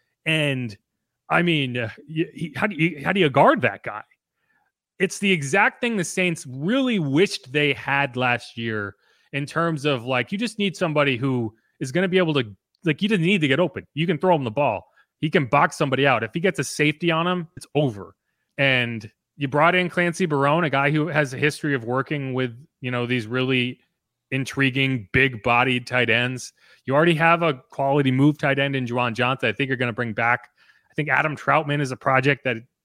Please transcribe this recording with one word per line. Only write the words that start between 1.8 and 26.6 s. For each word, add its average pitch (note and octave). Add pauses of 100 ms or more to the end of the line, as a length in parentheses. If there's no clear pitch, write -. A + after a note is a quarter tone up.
y-, D#3
he, D3+
how -
do G#3
you, D#3
how E3+
do G3
you D#3+
guard E3
that G2+
guy? G#2+ (960)
It's F#3
the G3
exact F#3
thing A#3
the F3
Saints F3
really G#3
wished D3
they D3
had C3+
last B2
year G#2+ (380)
in C#3+
terms D#3+
of, C3
like, B2
you G3+
just A#3
need G3+
somebody D3
who B2 (260)
is C3
gonna F3+
be F3+
able E3
to, A#2 (300)
like, D#3
you G3+
didn't F3+
need F#3+
to D3+
get C3
open. D3+
You D#3+
can D#3+
throw F3+
him C#3+
the A2+
ball. A2 (320)
He D3+
can D3+
box D3+
somebody C#3
out. A#2
If A2
he F3
gets F3
a C#3+
safety D3+
on E3
him, F3+ (100)
it's -
over. G2+ (420)
And A#2+ (240)
you C#3
brought D#3
in F3+
Clancy F3
Barone, D3
a E3
guy C#3+
who D3+
has C3+
a B2+
history C#3+
of A#2
working C3
with, B2+ (260)
you B2+
know, B2
these A#2+
really B2+ (520)
intriguing, C3+
big-bodied B2
tight B2
ends. B2 (320)